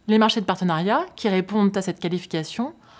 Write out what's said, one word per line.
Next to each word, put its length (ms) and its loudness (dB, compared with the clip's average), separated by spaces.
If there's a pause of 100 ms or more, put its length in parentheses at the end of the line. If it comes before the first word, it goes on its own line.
Les 100 4
marchés 220 4
de 40 -6
partenariat, 680 0
qui 140 -4
répondent 480 2
à 60 0
cette 180 -6
qualification, 760 -4 (240)